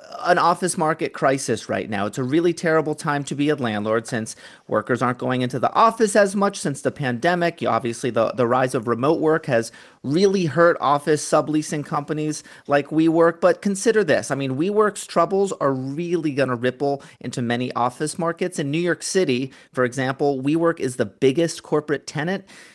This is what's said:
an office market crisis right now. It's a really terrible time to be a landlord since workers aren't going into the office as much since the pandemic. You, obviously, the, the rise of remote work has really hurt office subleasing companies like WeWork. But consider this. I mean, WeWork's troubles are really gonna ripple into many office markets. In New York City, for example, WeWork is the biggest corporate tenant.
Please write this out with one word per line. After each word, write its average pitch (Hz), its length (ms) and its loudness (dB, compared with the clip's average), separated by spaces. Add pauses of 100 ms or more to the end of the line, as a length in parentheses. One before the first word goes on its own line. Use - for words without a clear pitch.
(220)
an 175 160 4
office 170 400 2
market 160 360 -2
crisis 135 560 0
right 101 200 -4
now. 101 160 -2
It's 104 120 -6
a 135 60 -2
really 165 300 2
terrible 160 400 0
time 143 300 -2
to 143 120 -8
be 143 120 0
a 151 80 2
landlord 110 500 0
since 113 300 -6 (320)
workers 120 340 0
aren't 123 160 0
going 127 240 -2
into 127 180 -4
the 117 120 0
office 220 420 2
as 202 220 4
much 196 240 0
since 139 220 -6
the 127 100 -2
pandemic. 165 680 -2
You, 113 80 0
obviously, 117 400 -2
the, 113 240 0
the 123 120 2
rise 127 300 2
of 120 140 -2
remote 135 320 2
work 160 240 0
has 117 260 0 (320)
really 185 420 2
hurt 165 360 4
office 143 460 2
subleasing 151 580 0
companies 151 580 -4 (240)
like 143 220 0
WeWork. 165 500 4
But 180 220 2
consider 208 420 2
this. 117 260 2
I 139 60 -2
mean, 131 220 -2
WeWork's 202 500 0
troubles 190 460 0
are 139 200 0
really 151 580 -4
gonna 127 240 0
ripple 127 460 -2 (200)
into 123 200 -6
many 120 320 -2
office 123 460 -2
markets. 170 400 -4
In 139 120 -4
New 151 60 -2
York 170 260 -4
City, 135 480 0 (220)
for 127 120 2
example, 131 560 -2
WeWork 165 380 0
is 123 180 -4
the 117 80 0
biggest 139 580 0
corporate 151 420 -2
tenant. 185 400 -6 (280)